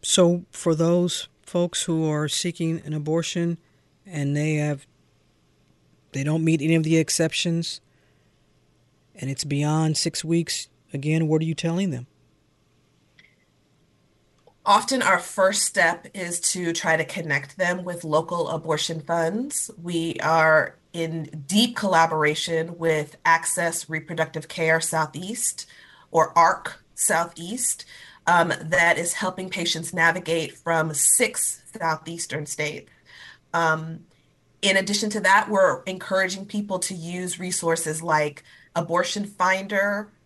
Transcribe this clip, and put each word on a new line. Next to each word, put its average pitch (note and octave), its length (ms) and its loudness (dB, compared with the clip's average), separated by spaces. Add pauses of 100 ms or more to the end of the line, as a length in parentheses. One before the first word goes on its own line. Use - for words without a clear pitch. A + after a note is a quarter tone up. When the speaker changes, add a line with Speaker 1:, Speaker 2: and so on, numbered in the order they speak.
Speaker 1:
So F3 480 4
for - 240 0
those E3+ 540 2 (140)
folks F3 420 -2
who D#3+ 260 0
are D3+ 180 -2
seeking E3 560 -4
an D3+ 80 -8
abortion E3 680 -2 (460)
and C#3+ 320 -2
they D#3 180 0
have, D3 320 -2 (1300)
they C#3 120 -4
don't D#3+ 200 0
meet D#3+ 160 4
any D#3+ 140 2
of D#3+ 80 4
the D#3 140 4
exceptions E3 840 0 (1300)
and C3+ 160 -8
it's C#3 140 -6
beyond D3+ 520 0
six - 280 -4
weeks, E3 440 -2 (240)
again, D3+ 340 0
what D#3 160 2
are - 20 -2
you D#3+ 100 -2
telling E3+ 360 -2
them? B2 160 -6 (2500)
Speaker 2:
Often A3+ 380 4
our F#3 160 4
first G3 440 2
step F3 520 0
is F3 260 -6
to F3 320 -2
try E3 240 0
to D#3 80 2
connect D3 540 -4
them F3+ 260 0
with F3 180 -8
local E3 460 0
abortion D#3+ 520 -4
funds. E3+ 680 -2 (100)
We E3+ 400 -4
are D#3+ 560 4 (160)
in D#3+ 540 -6
deep A#3+ 300 2
collaboration E3 1040 2
with D#3 460 -2
Access E3 680 0
Reproductive D#3 580 -6
Care D#3+ 320 0
Southeast, D#3+ 840 -4 (440)
or - 260 2
arc - 460 2 (120)
Southeast, E3+ 880 -2 (420)
um, E3+ 340 6
that E3+ 360 4
is E3+ 160 -2
helping F#3 380 -4
patients E3+ 420 -4
navigate E3 640 0
from D#3+ 380 0
six - 680 0 (160)
southeastern D#3+ 680 -6
states. D3+ 440 -8 (640)
Um, D#3+ 480 0 (600)
in G3 140 2
addition G3+ 340 0
to G#3+ 100 -4
that, G3 300 4
we're F#3+ 320 4
encouraging F#3+ 640 -4
people G3+ 340 -4
to F#3+ 140 -6
use F3 440 -8
resources E3 640 -2
like D3+ 400 0 (320)
abortion E3+ 520 -2
finder G3 840 -2 (160)